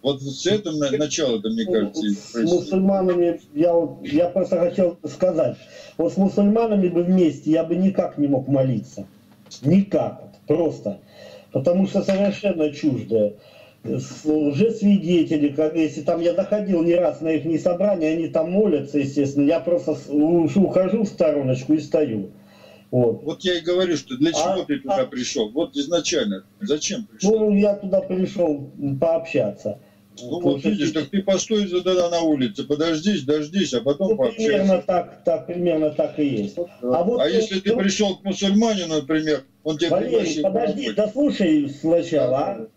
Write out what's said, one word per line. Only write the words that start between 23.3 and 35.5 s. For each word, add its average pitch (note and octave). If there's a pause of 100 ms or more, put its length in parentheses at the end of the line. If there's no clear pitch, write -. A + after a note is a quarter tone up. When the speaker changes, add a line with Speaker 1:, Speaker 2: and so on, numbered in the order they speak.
Speaker 1:
я F3+
и -
говорю, F3
что C3
для D3+
Speaker 2:
А, - (220)
Speaker 1:
чего -
ты C#3+
туда -
Speaker 2:
а B2+
Speaker 1:
пришел? A#2+
Вот C#3+
изначально. C#3+ (160)
Зачем D3
пришел? -
Speaker 2:
Ну, G#3+
я G3+
туда G3
пришел F3 (300)
пообщаться. A2 (440)
Speaker 1:
Ну, B2
Speaker 2:
Вот, F3
Speaker 1:
вот C#3
видишь, D3+
так D#3
ты G3
постой G3+
за-, F3+
тогда F3+
на E3+
улице, C#3
подождись, D#3+
дождись, D3+
а A2+
потом D3
Speaker 2:
Ну, A3
Speaker 1:
пообщайся. C3+
Speaker 2:
примерно F#3+
так, F3+
так, D#3+
примерно E3+